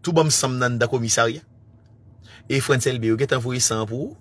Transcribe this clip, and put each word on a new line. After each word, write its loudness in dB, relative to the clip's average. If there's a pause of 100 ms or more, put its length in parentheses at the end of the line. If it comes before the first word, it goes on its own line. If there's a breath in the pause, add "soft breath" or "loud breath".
Tout -2
bon 4
san 0
nan 0
dan 0
komisarya. 0 (1080 loud breath)
E 2
Frantz 0
L -4
B 0
yo 2
gen 0
tanvoye -2
san 0
pou. -8